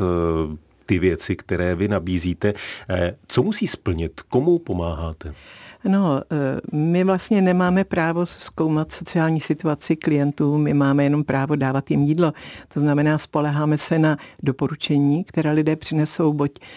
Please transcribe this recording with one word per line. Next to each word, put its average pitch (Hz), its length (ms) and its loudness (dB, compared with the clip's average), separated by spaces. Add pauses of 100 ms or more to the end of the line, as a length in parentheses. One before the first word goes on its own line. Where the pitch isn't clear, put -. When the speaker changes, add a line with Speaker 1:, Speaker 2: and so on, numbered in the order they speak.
Speaker 1:
eh, - 20 0 (840)
ty 95 140 0
věci, 90 360 0
které 90 400 -2
vy 95 120 0
nabízíte. 90 680 -2 (360)
Eh, 90 260 -2 (120)
co - 160 2
musí 208 240 -2
splnit? 82 540 -6
Komu 156 380 2
pomáháte? 85 760 -6 (540)
Speaker 2:
No, 190 340 2 (100)
eh, 139 280 -2 (180)
my 170 260 2
vlastně 190 380 2
nemáme 180 420 4
právo 170 420 0
zkoumat 156 640 -4
sociální 160 500 0
situaci 151 540 -2
klientů, 147 640 0
my 147 160 2
máme 143 300 4
jenom 147 200 2
právo 135 320 0
dávat 139 360 -2
jim 147 100 2
jídlo. 156 320 2 (400)
To 147 60 -2
znamená, 147 380 2
spoléháme 151 600 0
se 160 220 -2
na 156 180 4 (260)
doporučení, 143 800 0
která 151 280 -2
lidé 156 240 2
přinesou 156 580 0
buď 147 180 -2 (260)